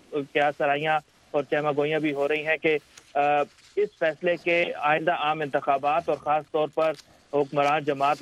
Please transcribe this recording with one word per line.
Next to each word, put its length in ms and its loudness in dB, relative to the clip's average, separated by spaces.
آ، 60 -2
کیا 260 2
سرائیاں 400 0
اور 200 0
چہمہ 260 0
گوئیاں 240 0
بھی 120 0
ہو 160 -2
رہی 180 -2
ہیں 100 2
کہ، 220 0
آ، 60 0
اس 120 0
فیصلے 380 0
کے 280 2
آئندہ 320 2
عام 280 -2
انتخابات 680 0
اور 80 2
خاص 360 -2
طور 220 0
پر 180 0
حکمران 520 0
جماعت 380 0